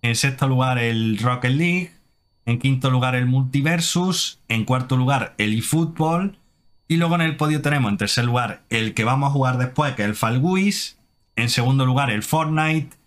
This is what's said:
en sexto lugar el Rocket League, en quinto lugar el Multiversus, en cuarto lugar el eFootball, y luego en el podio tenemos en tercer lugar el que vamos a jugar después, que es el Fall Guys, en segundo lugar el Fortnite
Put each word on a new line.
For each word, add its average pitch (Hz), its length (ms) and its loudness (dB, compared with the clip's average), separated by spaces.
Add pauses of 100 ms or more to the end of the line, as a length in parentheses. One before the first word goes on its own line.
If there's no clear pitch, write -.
en 117 120 0
sexto 135 320 0
lugar 127 320 2
el 113 400 0
Rocket 123 340 0
League, 175 400 0 (520)
en 120 140 0
quinto 131 320 0
lugar 127 240 2
el 127 120 0
Multiversus, 151 1200 0
en 113 160 0
cuarto 127 320 0
lugar 127 420 0
el 107 200 0
eFootball, 165 800 -2 (480)
y 165 120 0
luego 170 160 2
en 170 80 2
el 160 140 0
podio 151 260 0
tenemos 143 280 0
en 101 60 0
tercer 104 300 -2
lugar 120 420 -2
el 113 240 -2
que 113 120 0
vamos 135 260 2
a - 20 -2
jugar 127 240 0
después, 131 380 -2
que 156 80 -4
es 104 60 0
el 104 60 -2
Fall 120 260 0
Guys, 190 580 0 (360)
en 117 140 -2
segundo 131 380 2
lugar 127 240 0
el 107 120 -2
Fortnite 156 720 -2 (120)